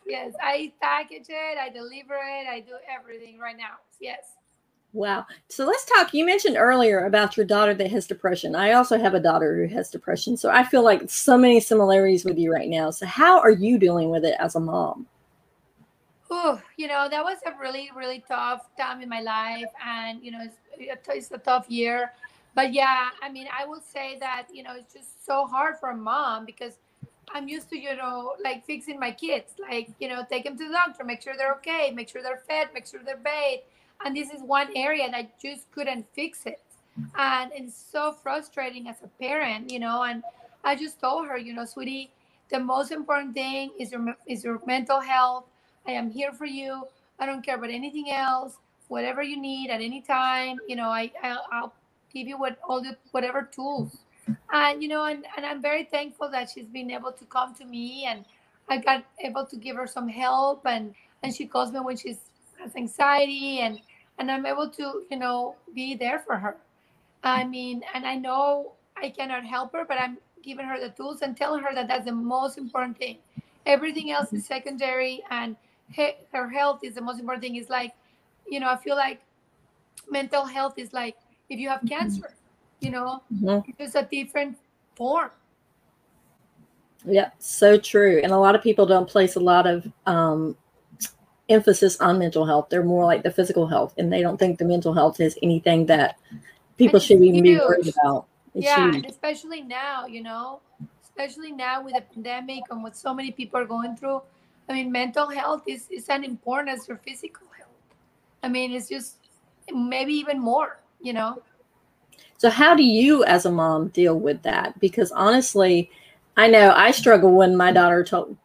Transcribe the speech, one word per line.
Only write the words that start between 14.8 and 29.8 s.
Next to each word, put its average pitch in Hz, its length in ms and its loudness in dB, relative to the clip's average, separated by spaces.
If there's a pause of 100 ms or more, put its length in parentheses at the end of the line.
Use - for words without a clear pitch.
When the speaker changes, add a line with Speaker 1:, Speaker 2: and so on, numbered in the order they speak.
Speaker 1:
Ooh, 330 280 0 (180)
you 311 100 -8
know, 285 220 0
that 302 140 -2
was 370 220 -6
a 330 140 -8
really, 269 360 -10
really 254 320 -10
tough 240 400 -6 (100)
time 254 240 -6
in 247 80 -14
my 226 120 -8
life, 226 480 -6 (160)
and, 226 380 -10
you 240 80 -16
know, 233 100 -14
it's, 226 160 -18 (500)
it's - 240 -8
a 254 80 -14
tough 254 300 0
year. 233 440 -4 (420)
But, 262 180 2
yeah, 262 360 2 (120)
I 277 80 -12
mean, 262 240 -16
I 269 120 -10
will 311 160 -16
say 269 380 -12
that, 254 320 -10
you 269 120 -20
know, 254 120 -18
it's 247 180 -20
just - 320 -20
so 269 200 -2
hard 285 320 -2
for 262 120 -10
a 240 60 -8
mom 226 500 -4
because 233 320 -18 (560)
I'm 277 160 -10
used 302 220 -14
to, 320 60 -10
you 277 200 -10
know, 247 460 -10
like, 254 220 -8
fixing 294 320 -12
my 247 140 -8
kids, 285 480 -8
like, 233 300 -10 (100)